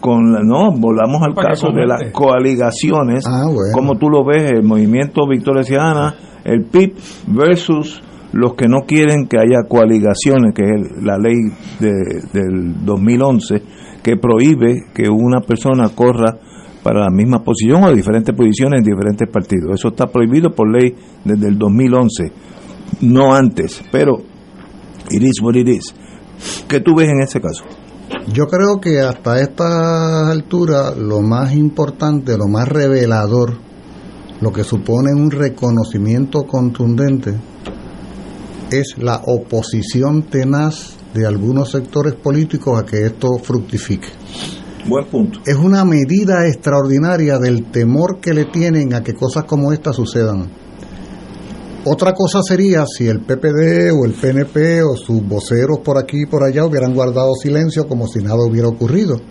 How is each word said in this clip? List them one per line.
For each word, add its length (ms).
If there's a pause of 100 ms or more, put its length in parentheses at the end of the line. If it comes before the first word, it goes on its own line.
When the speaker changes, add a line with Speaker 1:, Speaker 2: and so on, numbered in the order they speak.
Speaker 1:
Con 320
la, 100
no, 340
volvamos 480
al 80
Speaker 2:
Para 140
que 60
Speaker 1:
caso 200
de 140
las 120
Speaker 2:
comente. 120
Speaker 1:
coaligaciones. 1120
Speaker 3:
Ah, 200
bueno. 280
Speaker 1:
Como 240
tú 120
lo 160
ves, 260
el 120
Movimiento 600
Victoria 380
Ciudadana, 520 (280)
el 220
pip 320 (300)
versus 720 (320)
los 220
que 120
no 180
quieren 440
que 80
haya 320
coaligaciones, 840
que 100
es 60 (300)
el, 60
la 120
ley 180 (440)
de, 140 (400)
del 520
dos 140
mil 240
once, 380 (420)
que 140
prohíbe 760
que 160
una 300
persona 560
corra 400 (480)
para 220
la 40
misma 320
posición 440
o 80
diferentes 420
posiciones 460
en 40
diferentes 460
partidos. 480
Eso 100
está 180
prohibido 460
por 160
ley 240 (300)
desde 240
el 100
dos 140
mil 220
once, 400 (680)
no 340
antes, 480 (120)
pero 240 (920)
it 140
is 180
what 140
it 140
is. 260 (720)
¿Qué 140
tú 140
ves 140
en 120
ese 200
caso? 220 (680)
Speaker 3:
Yo 140
creo 340
que 220
hasta 400
esta 880
altura 680
lo 280
más 320
importante, 840
lo 100
más 220
revelador, 840 (840)
lo 140
que 100
supone 520
un 160
reconocimiento 1120
contundente, 880 (1400)
es 280
la 260
oposición 1000
tenaz 720 (180)
de 100
algunos 460
sectores 420
políticos 640
a 60
que 220
esto 320
fructifique. 720 (800)
Speaker 1:
Buen 180
punto. 380
Speaker 3:
Es 120
una 300
medida 600
extraordinaria 920
del 320
temor 500
que 140
le 100
tienen 480
a 80
que 140
cosas 300
como 280
esta 180
sucedan. 580 (1400)
Otra 240
cosa 300
sería 420
si 220
el 140
P 160
P 160
D 380
o 140
el 80
P 160
N 160
P 380
o 120
sus 300
voceros 540
por 180
aquí 260
y 20
por 180
allá 220
hubieran 280
guardado 420
silencio 520
como 200
si 120
nada 260
hubiera 220
ocurrido. 520 (120)